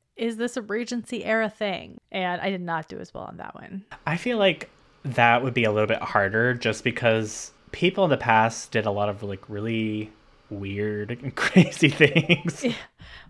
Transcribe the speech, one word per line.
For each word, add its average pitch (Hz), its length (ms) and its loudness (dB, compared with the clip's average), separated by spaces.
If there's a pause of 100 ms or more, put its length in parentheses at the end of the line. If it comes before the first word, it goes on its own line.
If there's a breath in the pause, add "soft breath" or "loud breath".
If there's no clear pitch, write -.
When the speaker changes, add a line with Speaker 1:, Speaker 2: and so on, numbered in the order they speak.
(140)
Speaker 1:
"Is 226 220 -4
this 240 200 -4
a 240 40 -4
Regency 220 600 -6
era 220 260 0
thing?" - 500 -6 (120)
And 180 300 -4
I 190 80 -2
did 185 120 -4
not 165 280 -6
do - 100 -12
as 175 140 -14
well - 120 -12
on - 120 -14
that - 180 -14
one. - 280 -14 (240)
Speaker 2:
I 160 100 0
feel 240 200 -2
like 196 320 2 (340)
that 120 400 4
would 127 100 -2
be 123 120 2
a 107 60 2
little 107 160 2
bit 110 140 0
harder 107 520 2
just 117 300 -2
because 113 680 0 (200)
people 190 340 0
in 160 40 2
the 139 80 4
past 113 540 2
did 107 160 0
a 101 40 0
lot 104 180 0
of, 101 120 -6
like, 101 280 -10
really 107 600 -4 (380)
weird 104 600 -6
and 127 240 -10
<laughs> - 0 -
crazy - 540 4
things. 160 760 2
Speaker 1:
Yeah. 233 100 0 (560 loud breath)